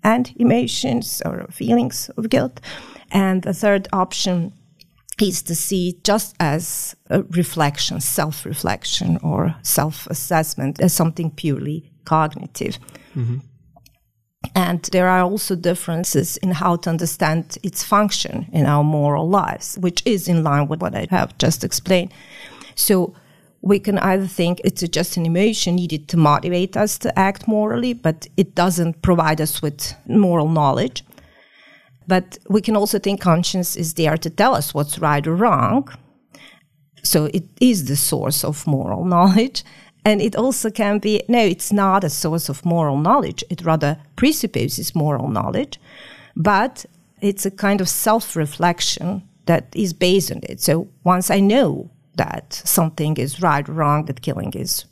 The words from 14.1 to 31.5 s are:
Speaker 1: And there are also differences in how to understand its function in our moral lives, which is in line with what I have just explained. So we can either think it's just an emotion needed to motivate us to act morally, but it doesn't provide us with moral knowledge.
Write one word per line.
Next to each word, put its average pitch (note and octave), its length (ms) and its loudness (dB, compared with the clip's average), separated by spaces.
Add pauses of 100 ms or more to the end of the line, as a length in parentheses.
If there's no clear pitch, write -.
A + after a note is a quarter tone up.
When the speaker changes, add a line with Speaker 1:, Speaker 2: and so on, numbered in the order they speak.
Speaker 1:
And F3 280 0 (100)
there F#3 160 4
are F#3 140 4
also G3 340 -2
differences F3 840 -2
in F#3 140 0
how F3 240 0
to E3+ 140 -4
understand E3 720 -2
its - 200 -6
function - 680 0
in D#3 140 4
our D3 180 4
moral D3+ 440 2
lives, - 500 -2
which F3 260 -2
is G3 240 0
in E3 160 2
line D3 240 2
with D#3+ 120 -4
what - 140 -4
I C3 160 -6
have - 280 0
just - 260 0
explained. F3+ 480 0 (640)
So - 400 2 (480)
we G3 180 4
can G3+ 180 -2
either F#3+ 280 2
think F3 380 0
it's - 240 0
just - 280 -2
an E3+ 100 0
emotion F#3 500 0
needed D#3 320 -4
to F3 80 0
motivate F3 600 2
us G#3+ 220 0
to - 200 -2
act G3 300 0
morally, A3+ 460 0
but D#3+ 420 -4
it - 180 2
doesn't E3+ 480 0
provide D#3+ 380 2
us - 220 -4
with D3 320 -6 (120)
moral F3 420 4
knowledge. D3+ 540 0 (1040)